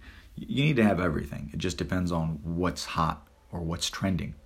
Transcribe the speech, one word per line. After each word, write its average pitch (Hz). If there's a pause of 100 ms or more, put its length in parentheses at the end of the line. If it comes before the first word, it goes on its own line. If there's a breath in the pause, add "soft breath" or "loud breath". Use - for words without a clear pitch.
(360 loud breath)
Y-, -
you 135
need 151
to 113
have 95
everything. 76
It 85
just 87
depends 90
on 80
what's 85
hot 80 (240)
or 90
what's 85
trending. 87 (120)